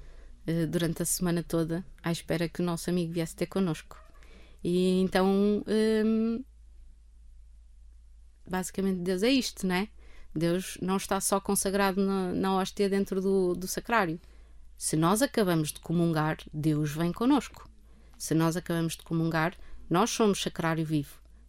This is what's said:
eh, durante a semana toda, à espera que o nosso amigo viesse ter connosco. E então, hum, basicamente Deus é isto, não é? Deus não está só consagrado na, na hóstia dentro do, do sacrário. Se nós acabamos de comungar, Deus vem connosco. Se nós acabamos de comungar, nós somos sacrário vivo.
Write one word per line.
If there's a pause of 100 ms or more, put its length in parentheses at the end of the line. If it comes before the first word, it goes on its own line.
(460)
eh,
durante
a
semana
toda, (180)
à
espera
que
o
nosso
amigo
viesse
ter
connosco. (640)
E
então,
hum, (2000)
basicamente
Deus
é
isto,
não
é? (460)
Deus
não
está
só
consagrado
na,
na
hóstia
dentro
do,
do
sacrário. (560)
Se
nós
acabamos
de
comungar, (140)
Deus
vem
connosco. (500)
Se
nós
acabamos
de
comungar, (340)
nós
somos
sacrário
vivo. (280)